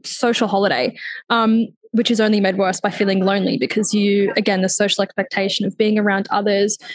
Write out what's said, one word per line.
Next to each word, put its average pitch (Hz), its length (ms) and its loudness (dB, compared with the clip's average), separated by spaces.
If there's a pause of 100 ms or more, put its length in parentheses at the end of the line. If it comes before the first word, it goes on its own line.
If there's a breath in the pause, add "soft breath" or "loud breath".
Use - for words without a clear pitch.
social 233 420 0
holiday. 190 480 0 (340 loud breath)
Um, 226 380 2 (240)
which 233 200 0
is 220 100 2
only 214 180 4
made 190 180 2
worse 185 220 0
by 202 120 -2
feeling 190 340 0
lonely 196 320 0
because - 360 -2
you, 202 440 2
again, 202 240 0
the 185 80 0
social 202 320 0
expectation 196 640 -4
of 196 120 -6
being 214 200 2
around 202 320 0
others, 202 480 0 (180 loud breath)